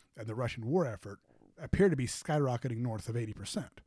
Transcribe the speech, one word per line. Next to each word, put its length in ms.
and 120
the 80
Russian 300
war 200
effort 320
appear 300
to 80
be 100
skyrocketing 720
north 300
of 80
eighty 160
percent. 540